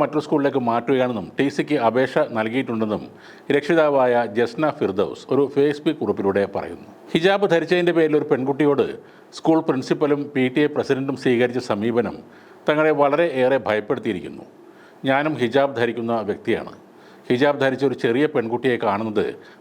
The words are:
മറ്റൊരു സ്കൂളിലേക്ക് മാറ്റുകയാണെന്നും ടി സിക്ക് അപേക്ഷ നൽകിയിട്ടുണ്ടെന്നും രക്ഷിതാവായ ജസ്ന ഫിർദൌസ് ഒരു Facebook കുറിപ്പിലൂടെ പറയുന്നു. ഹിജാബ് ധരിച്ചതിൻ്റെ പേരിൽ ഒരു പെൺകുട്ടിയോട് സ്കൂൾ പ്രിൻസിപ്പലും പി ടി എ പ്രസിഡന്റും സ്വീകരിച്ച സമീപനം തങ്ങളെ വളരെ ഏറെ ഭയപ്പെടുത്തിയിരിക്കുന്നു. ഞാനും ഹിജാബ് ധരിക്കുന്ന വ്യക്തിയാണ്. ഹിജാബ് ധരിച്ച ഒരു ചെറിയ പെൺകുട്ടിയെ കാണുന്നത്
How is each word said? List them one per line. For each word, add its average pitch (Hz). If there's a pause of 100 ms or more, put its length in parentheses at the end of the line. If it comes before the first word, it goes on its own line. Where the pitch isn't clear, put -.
മറ്റൊരു 147
സ്കൂളിലേക്ക് 139
മാറ്റുകയാണെന്നും 120 (100)
ടി 135 (100)
സിക്ക് 147 (100)
അപേക്ഷ 123 (240)
നൽകിയിട്ടുണ്ടെന്നും 110 (520)
രക്ഷിതാവായ 143 (240)
ജസ്ന 143 (100)
ഫിർദൌസ് 95
ഒരു 139 (120)
Facebook 147
കുറിപ്പിലൂടെ 98 (120)
പറയുന്നു. 85 (240)
ഹിജാബ് 196
ധരിച്ചതിൻ്റെ 170
പേരിൽ 151
ഒരു 143
പെൺകുട്ടിയോട് 135 (540)
സ്കൂൾ 160
പ്രിൻസിപ്പലും 143 (120)
പി 131 (100)
ടി 147
എ 147
പ്രസിഡന്റും 131
സ്വീകരിച്ച 123
സമീപനം 113 (520)
തങ്ങളെ 151 (100)
വളരെ 147 (160)
ഏറെ 131
ഭയപ്പെടുത്തിയിരിക്കുന്നു. 104 (640)
ഞാനും 147
ഹിജാബ് 131
ധരിക്കുന്ന 117 (160)
വ്യക്തിയാണ്. - (560)
ഹിജാബ് 135
ധരിച്ച 131
ഒരു 117
ചെറിയ 127 (120)
പെൺകുട്ടിയെ 117
കാണുന്നത് 104 (360)